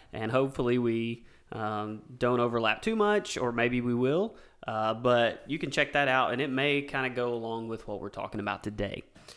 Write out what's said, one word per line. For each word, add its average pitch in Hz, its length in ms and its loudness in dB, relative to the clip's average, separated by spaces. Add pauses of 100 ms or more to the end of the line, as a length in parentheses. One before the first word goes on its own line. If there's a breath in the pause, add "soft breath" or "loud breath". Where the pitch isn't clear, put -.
(120 loud breath)
and 113 180 -6
hopefully 131 480 2
we, 117 480 0 (280 soft breath)
um, 107 480 -6 (160)
don't 123 240 2
overlap 117 400 2
too 220 160 0
much, 208 400 2
or 120 160 0
maybe 120 260 2
we 120 140 0
will, 147 420 2 (320 soft breath)
uh, 110 260 0
but 120 540 2
you 139 100 -4
can 143 140 -6
check 143 220 2
that 143 160 2
out, 131 240 4
and 123 80 0
it 147 80 -2
may 143 320 2
kinda 135 300 -2
go 120 220 -2
along 113 360 -4
with 110 180 -8
what 104 140 -6
we're 101 80 -8
talking 104 320 -8
about 98 200 -4
today. 104 420 -4 (340 loud breath)